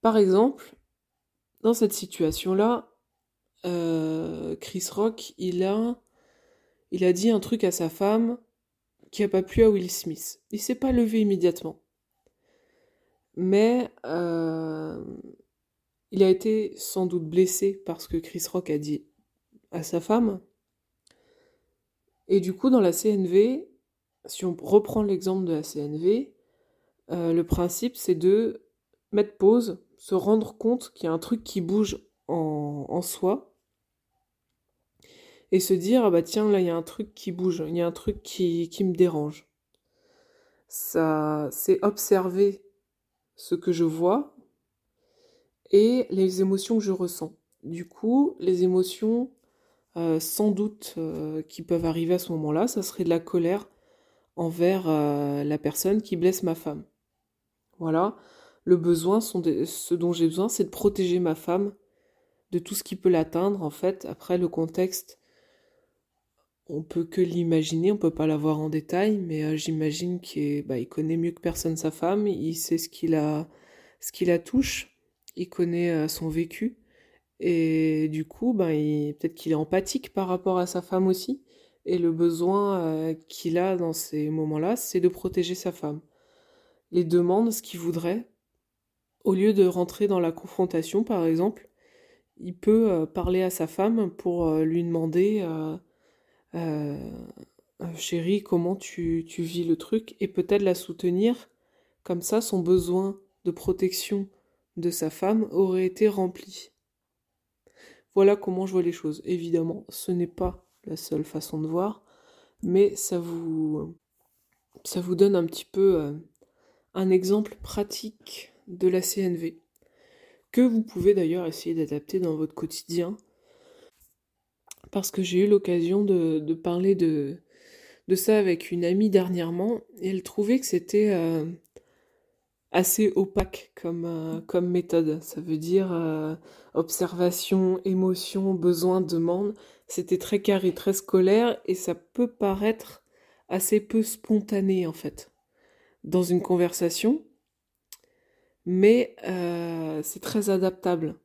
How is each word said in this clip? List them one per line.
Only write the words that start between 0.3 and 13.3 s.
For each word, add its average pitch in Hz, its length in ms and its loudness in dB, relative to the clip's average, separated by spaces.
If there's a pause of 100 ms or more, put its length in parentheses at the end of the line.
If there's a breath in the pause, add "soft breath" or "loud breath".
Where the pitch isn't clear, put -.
dans 226 140 2
cette 220 180 2
situation-là, 190 960 -2 (760)
euh, 165 920 -4
Chris - 340 -8
Rock, 220 460 -4
il 180 280 -2
a, 226 360 -2 (920)
il 185 120 0
a 180 80 6
dit 185 160 2
un 220 120 4
truc 220 220 -2
à 185 100 2
sa 165 180 -2
femme 226 480 0 (720)
qui - 120 -2
a 202 60 2
pas 190 140 2
plu 226 220 6
à 220 40 8
Will 185 220 2
Smith. - 500 -8 (100)
Il 214 120 -6
s'est 254 140 -4
pas 262 160 0
levé 226 280 2
immédiatement. 175 600 0 (1600)